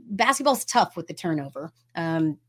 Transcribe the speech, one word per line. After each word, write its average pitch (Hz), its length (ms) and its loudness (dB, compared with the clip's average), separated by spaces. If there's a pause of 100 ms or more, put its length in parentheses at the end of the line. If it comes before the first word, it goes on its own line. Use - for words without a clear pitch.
(100)
basketball's 254 560 2
tough - 300 2
with 165 100 -8
the - 80 -12
turnover. 151 580 -4 (220)
Um, 165 440 -2 (100)